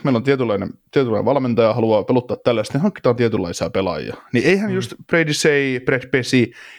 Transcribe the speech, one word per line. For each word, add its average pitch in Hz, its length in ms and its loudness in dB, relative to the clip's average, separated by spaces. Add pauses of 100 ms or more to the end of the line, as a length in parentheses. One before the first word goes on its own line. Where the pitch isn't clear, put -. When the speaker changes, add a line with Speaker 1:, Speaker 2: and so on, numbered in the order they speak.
Speaker 1:
meillä 135 120 2
on 110 80 -2
tietynlainen, 117 460 0 (200)
tietynlainen 113 340 0
valmentaja, 117 500 2
haluaa 110 300 2
peluttaa 123 320 -2
tällaista, - 380 -2
niin 139 80 -2
hankitaan 131 340 0
tietynlaisia 98 540 -2
pelaajia. 82 460 -4 (160)
Niin 120 140 2
eihän 196 240 0
Speaker 2:
Mm. 123 40 -4
Speaker 1:
just 123 200 -6 (120)
Brady 160 280 0
Say, 139 500 0
Brett 127 260 -2
Pesci, 123 420 2 (260)